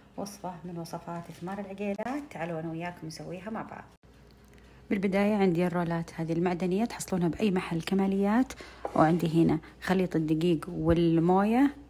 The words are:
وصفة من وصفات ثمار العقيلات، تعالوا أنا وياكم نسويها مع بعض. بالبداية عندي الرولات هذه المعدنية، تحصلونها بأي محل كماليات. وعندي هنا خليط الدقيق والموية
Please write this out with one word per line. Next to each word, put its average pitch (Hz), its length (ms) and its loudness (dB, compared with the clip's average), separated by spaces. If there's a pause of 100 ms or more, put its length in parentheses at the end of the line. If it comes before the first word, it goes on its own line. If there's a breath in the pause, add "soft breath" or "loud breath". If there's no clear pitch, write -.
(160 loud breath)
وصفة 185 380 -10 (100)
من 175 140 -10
وصفات 170 460 -10 (160)
ثمار 196 200 -8
العقيلات، 202 680 -6
تعالوا 165 300 -6
أنا 165 100 -6
وياكم 165 360 -8
نسويها 160 440 -10
مع 214 120 -6
بعض. - 220 -14 (1040 loud breath)
بالبداية 202 440 2
عندي 180 320 4
الرولات 170 480 -2
هذه 165 180 -4
المعدنية، 180 520 0
تحصلونها 180 440 -2
بأي 202 220 0
محل 175 320 -2
كماليات. 196 680 2 (420 loud breath)
وعندي 165 480 4
هنا 160 160 4 (240 loud breath)
خليط 185 340 0
الدقيق 160 520 2
والموية 175 1080 4 (140)